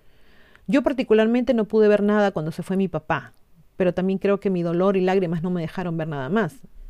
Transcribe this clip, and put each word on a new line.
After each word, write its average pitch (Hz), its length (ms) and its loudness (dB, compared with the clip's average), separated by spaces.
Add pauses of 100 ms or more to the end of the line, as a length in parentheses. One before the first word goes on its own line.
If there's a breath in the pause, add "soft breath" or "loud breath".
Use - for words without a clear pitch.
(680 soft breath)
Yo 254 160 2
particularmente 233 720 2
no 220 100 0
pude 214 220 2
ver 208 160 4
nada 208 260 2
cuando 160 220 -6
se 175 100 -10
fue 185 160 -4
mi 190 100 0
papá, 151 460 -6 (440)
pero 180 160 0
también 190 260 -2
creo 202 200 0
que 208 100 -2
mi 180 140 -2
dolor 175 340 0
y 185 40 0
lágrimas 180 400 2
no 180 80 -2
me 180 120 -2
dejaron 165 360 -6
ver 160 100 -4
nada 139 220 -6
más. 202 260 0 (340 soft breath)